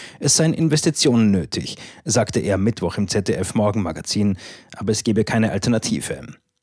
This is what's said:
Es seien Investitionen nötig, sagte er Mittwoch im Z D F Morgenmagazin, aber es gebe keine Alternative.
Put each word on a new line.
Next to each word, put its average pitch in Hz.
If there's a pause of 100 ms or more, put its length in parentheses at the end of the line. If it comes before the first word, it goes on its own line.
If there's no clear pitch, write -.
(200)
Es 139
seien 160
Investitionen 147
nötig, - (280)
sagte 110
er 98
Mittwoch 95
im 101
Z 101
D 113
F -
Morgenmagazin, 101 (400)
aber 104
es 107
gebe 107
keine 110
Alternative. - (380)